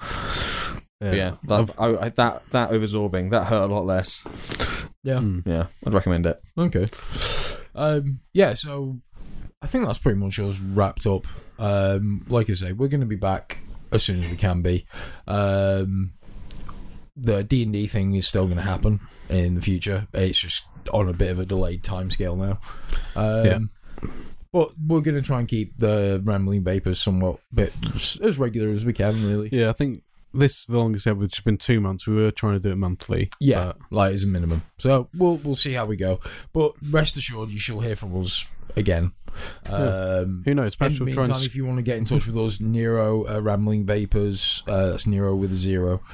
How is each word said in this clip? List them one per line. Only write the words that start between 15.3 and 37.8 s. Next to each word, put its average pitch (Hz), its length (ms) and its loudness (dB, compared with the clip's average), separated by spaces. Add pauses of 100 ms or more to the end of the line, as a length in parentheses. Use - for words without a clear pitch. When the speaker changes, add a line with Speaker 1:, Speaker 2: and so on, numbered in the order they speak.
Speaker 3:
the 110 280 0
D 120 200 2
and 107 100 -2
D 104 140 0
thing 98 280 0
is 92 120 0
still 92 200 2
gonna 87 140 0
happen 95 380 2 (300)
in 90 260 2
the 87 60 0
future. 98 520 -2
It's 95 280 2
just - 240 -2 (280)
on 101 160 4
a 87 40 0
bit 90 180 2
of 90 80 -2
a 92 60 -2
delayed 90 380 0
timescale 92 540 -2
now. 98 220 0 (560)
Um, 110 300 2
Speaker 2:
Yeah. - 640 0 (440)
Speaker 3:
but 160 180 4 (160)
we're 160 140 4
gonna 147 200 0
try 131 180 0
and 120 80 0
keep 110 300 -2
the 101 460 2
Rambling 98 400 2
Vapors 92 380 0
somewhat 92 380 2 (140)
bit 107 200 2 (200)
s-, - 280 0
as 165 180 2
regular 110 300 0
as 107 160 0
we 117 80 2
can, 107 340 2
really. 104 240 0
Speaker 2:
Yeah, 117 180 4
I 113 40 2
think 135 300 -2 (300)
this 135 280 4
is - 60 -14
the 120 100 2
longest 110 300 2
ever, 104 120 2
which 101 160 -2
has - 80 -10
been 104 140 4
two 113 240 2
months. 95 260 -2
We 107 80 2
were 107 160 4
trying 104 220 0
to 98 60 2
do 98 120 0
it 92 60 -2
monthly, 95 520 -2 (120)
Speaker 3:
Yeah, 107 240 4
Speaker 2:
but 90 120 -6 (140)
Speaker 3:
like, 98 220 2
as 98 100 -2
a 101 40 2
minimum. 85 360 0 (140)
So 127 400 2
we'll, 175 200 4
we'll 143 180 -2
see 135 180 -2
how 120 120 -2
we 107 120 -2
go. 92 220 0 (340)
But 156 200 4 (160)
rest 151 280 2
assured, 110 320 -6
you 104 100 -8
shall 107 220 -4